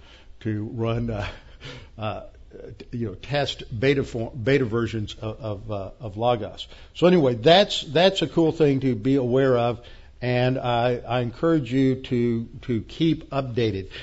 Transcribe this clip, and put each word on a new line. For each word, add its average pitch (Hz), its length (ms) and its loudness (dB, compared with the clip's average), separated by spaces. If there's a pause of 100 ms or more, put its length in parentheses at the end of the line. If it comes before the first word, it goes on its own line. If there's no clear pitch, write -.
(400)
to 107 340 -4
run, 113 360 -2
uh, 101 160 -4 (720)
uh, 107 240 -6 (680)
you 117 160 -4
know, 92 80 -8
test - 480 -4 (160)
beta 135 260 2
form, 113 260 -6 (120)
beta 131 220 4
versions 110 560 -2
of, 107 200 -8
of, 110 300 -8
uh, 98 200 -6 (100)
of 104 160 -10
Logos. 107 500 0 (280)
So 160 120 4
anyway, 156 280 6
that's, 170 480 4
that's 180 400 2
a 160 40 2
cool 160 260 2
thing 143 280 2
to 127 140 0
be 131 220 2
aware 131 400 4
of, 120 240 0 (400)
and 123 380 2
I, 120 380 0
I 120 240 -2
encourage 123 520 0
you 131 240 2
to, 120 520 0 (140)
to 117 200 -2
keep - 480 -2
updated. 117 600 -2 (120)